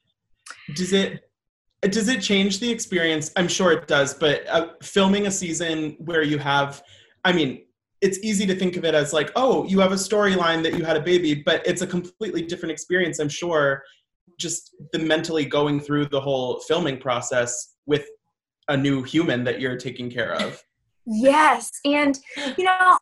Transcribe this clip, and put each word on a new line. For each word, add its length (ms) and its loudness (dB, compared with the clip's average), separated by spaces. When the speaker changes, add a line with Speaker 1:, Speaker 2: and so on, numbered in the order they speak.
Speaker 1:
Does 180 -4
it, 380 -2
does 260 0
it 120 2
change 400 0
the 100 -2
experience? 680 -2
I'm 120 2
sure 240 4
it 160 0
does, 260 2
but, 340 0
uh, 200 0
filming 440 2
a 40 -2
season 680 -4
where 240 -2
you 160 0
have, 440 0
I 80 4
mean, 300 0
it's 180 2
easy 280 0
to 80 2
think 220 -2
of 80 -6
it 100 2
as 180 2
like, 220 0
"Oh, 300 2
you 160 2
have 120 6
a 40 -2
storyline 640 2
that 160 -2
you 60 -2
had 120 0
a 40 0
baby," 340 2
but 320 -2
it's 160 -2
a 40 -4
completely 560 -6
different 280 -8
experience, 480 -2
I'm 100 -2
sure, 540 0
just 360 -8
the 80 -2
mentally 440 0
going 360 0
through 260 0
the 140 -2
whole 480 -2
filming 300 0
process 760 -4
with 200 0
a 80 2
new 260 0
human 420 0
that 160 -2
you're 160 -4
taking 340 -10
care 240 -4
of. 280 -6
Speaker 2:
Yes. 640 2
And, 320 2
you 80 -2
know, 380 4